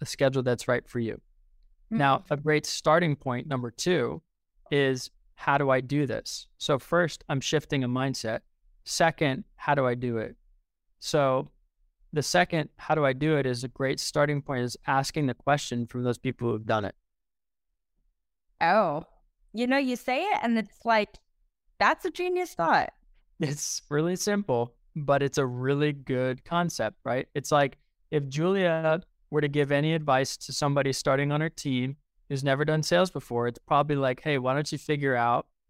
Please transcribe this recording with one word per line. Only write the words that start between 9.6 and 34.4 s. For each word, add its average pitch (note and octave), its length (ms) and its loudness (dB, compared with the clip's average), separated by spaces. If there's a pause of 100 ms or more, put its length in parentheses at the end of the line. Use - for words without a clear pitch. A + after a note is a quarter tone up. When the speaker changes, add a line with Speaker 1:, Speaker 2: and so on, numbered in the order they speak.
Speaker 1:
do C#3 100 2
I B2 100 2
do B2 240 -2
it? A2 180 -8 (640)
So C#3 500 0 (640)
the D3+ 100 -2
second, F3 540 0
how - 180 -2
do D#3 100 2
I C3+ 80 4
do D3 240 0
it, C3+ 100 0
is B2 180 -4
a B2+ 40 -6
great C3+ 300 -2
starting D3 440 0
point, C3 200 -4
is B2 140 -4 (100)
asking C#3 400 0
the A#2+ 80 -2
question C3 520 -2
from B2 180 -8
those B2 140 -2
people A#2+ 320 -4
who've A2 160 -4
done A2 180 0
it. F#2+ 100 -6 (1700)
Speaker 2:
Oh, E3+ 440 2 (480)
you A#3 140 -2
know, C4+ 120 2
you B3+ 180 -2
say C4 260 -4
it G4+ 200 0
and A#3 160 0
it's - 260 -8
like, A3 320 0 (600)
that's A#3 260 2
a F4+ 60 -4
genius F4+ 440 -4
thought. C#4 380 0 (480)
Speaker 1:
It's - 480 -4
really D#3+ 280 0
simple, F3 580 -2 (200)
but C#3 280 2
it's C#3 160 0
a C3+ 80 2
really C#3 460 0
good B2+ 520 -4
concept, E3 600 -2
right? B2+ 300 -2
It's C#3+ 160 -6
like C#3+ 280 2 (320)
if C#3+ 180 -2
Julia D#3+ 720 2 (300)
were D3+ 100 0
to D3 80 2
give C#3+ 240 0
any D3+ 220 4
advice C#3 420 2
to - 160 -12
somebody C#3 400 2
starting C#3+ 400 0
on D3 80 0
her D#3+ 80 0
team C3+ 480 -4 (320)
who's C3+ 160 -4
never C#3 200 2
done D#3 180 2
sales F3+ 280 2
before, A#2+ 380 -2
it's A#2+ 180 -6
probably D3 300 2
like, C3 240 0
"Hey, D3 180 0
why B2+ 160 0